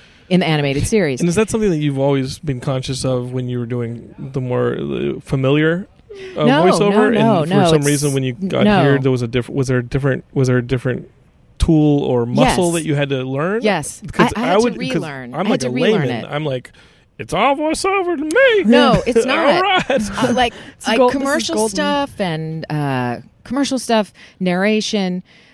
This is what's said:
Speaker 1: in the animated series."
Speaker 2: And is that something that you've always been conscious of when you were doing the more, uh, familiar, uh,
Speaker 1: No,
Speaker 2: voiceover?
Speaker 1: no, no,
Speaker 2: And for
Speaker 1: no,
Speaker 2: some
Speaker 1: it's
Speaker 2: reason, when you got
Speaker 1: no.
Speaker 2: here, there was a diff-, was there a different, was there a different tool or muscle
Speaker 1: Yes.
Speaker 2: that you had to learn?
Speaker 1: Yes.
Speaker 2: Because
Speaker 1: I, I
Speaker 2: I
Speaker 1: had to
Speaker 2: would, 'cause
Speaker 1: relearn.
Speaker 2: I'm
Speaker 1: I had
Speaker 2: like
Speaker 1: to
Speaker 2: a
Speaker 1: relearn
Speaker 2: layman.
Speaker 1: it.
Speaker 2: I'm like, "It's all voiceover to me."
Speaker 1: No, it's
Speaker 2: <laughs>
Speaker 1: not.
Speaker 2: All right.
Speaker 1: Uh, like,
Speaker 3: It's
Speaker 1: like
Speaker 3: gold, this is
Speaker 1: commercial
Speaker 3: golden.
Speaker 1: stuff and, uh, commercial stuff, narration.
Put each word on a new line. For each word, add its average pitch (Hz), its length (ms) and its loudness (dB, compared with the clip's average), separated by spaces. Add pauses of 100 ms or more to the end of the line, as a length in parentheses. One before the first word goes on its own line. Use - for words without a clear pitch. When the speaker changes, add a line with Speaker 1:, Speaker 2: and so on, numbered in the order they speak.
(300)
Speaker 1:
in 180 100 4
the 160 80 0
animated 143 400 0
series." 156 340 0
Speaker 2:
And 170 80 2
is 165 60 0
that 214 160 0
something 214 180 0
that 165 80 0
you've 143 220 -2
always 139 400 0
been 135 200 -6
conscious 131 460 -4
of 127 260 -2
when 127 160 -4
you 123 120 -4
were 120 80 -6
doing 120 500 -8
the 135 240 -8
more, 123 340 -2
uh, 139 460 -4
familiar, 151 680 0 (480)
uh, 151 100 0
Speaker 1:
No, 285 200 4
Speaker 2:
voiceover? 208 480 4
Speaker 1:
no, 214 80 2
no, 214 220 4
Speaker 2:
And 160 80 -4
for - 60 2
Speaker 1:
no, - 100 6
Speaker 2:
some 160 100 6
Speaker 1:
it's 143 80 0
Speaker 2:
reason, 143 280 2
when 135 100 0
you 127 100 -2
got 135 300 -2
Speaker 1:
no. 208 180 6
Speaker 2:
here, 139 180 4
there 135 120 0
was 123 100 0
a 120 60 -2
diff-, 120 220 -4
was 135 180 -2
there 127 100 0
a 120 80 0
different, 131 480 -2
was 135 140 2
there 127 100 2
a 120 80 -2
different 123 440 -4 (500)
tool 151 440 4
or 123 220 0
muscle 175 400 2
Speaker 1:
Yes. 170 80 0
Speaker 2:
that 165 120 -4
you 156 100 0
had 143 140 -2
to 135 140 -4
learn? 156 380 -4
Speaker 1:
Yes. 190 400 -4
Speaker 2:
Because - 340 -2
Speaker 1:
I, 214 60 -6
I - 20 -4
Speaker 2:
I - 40 -2
Speaker 1:
had 180 100 2
to 226 60 4
Speaker 2:
would, 240 100 0
'cause - 60 -12
Speaker 1:
relearn. 139 540 -6
Speaker 2:
I'm 151 80 -4
Speaker 1:
I - 20 -2
had 202 80 -2
Speaker 2:
like 269 100 2
Speaker 1:
to - 60 -2
Speaker 2:
a 127 40 -4
Speaker 1:
relearn 160 360 2
Speaker 2:
layman. 117 180 -6
Speaker 1:
it. - 40 -12
Speaker 2:
I'm 151 160 -4
like, 131 260 -6 (460)
"It's 113 160 -10
all 240 220 2
voiceover 349 640 0
to 277 60 -4
me." 427 480 4
Speaker 1:
No, 233 340 6
it's 226 200 2
Speaker 2:
<laughs> - 0 -
Speaker 1:
not. 254 120 0 (180)
Speaker 2:
All 359 60 2
right. 381 220 0 (400)
Speaker 1:
Uh, 247 100 0
like, 240 200 0 (240)
Speaker 3:
It's - 100 -14
Speaker 1:
like 220 100 2
Speaker 3:
gold, 247 140 4
this 254 40 0
is 277 60 -4
Speaker 1:
commercial 285 340 -2
Speaker 3:
golden. 220 200 0
Speaker 1:
stuff 285 460 -2
and, 160 480 -4
uh, 131 480 -2 (260)
commercial 262 360 -2
stuff, 220 340 -2 (260)
narration. 190 840 0 (320)